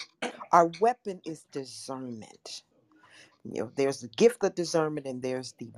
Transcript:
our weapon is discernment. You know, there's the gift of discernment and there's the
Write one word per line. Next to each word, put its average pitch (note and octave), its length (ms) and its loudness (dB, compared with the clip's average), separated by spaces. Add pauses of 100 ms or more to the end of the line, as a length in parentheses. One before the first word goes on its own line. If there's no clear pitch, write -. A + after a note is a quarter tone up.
(520)
our E3+ 160 10
weapon F#3+ 580 0
is D#3+ 260 -10
discernment. C3 1120 -10 (800)
You - 200 -6
know, A#2 120 -10
there's C3+ 260 0
the A#2+ 80 -12
gift - 340 4
of F#3 120 2
discernment D#3 520 -2
and B2+ 160 -8
there's B2+ 300 -4
the A2+ 240 -14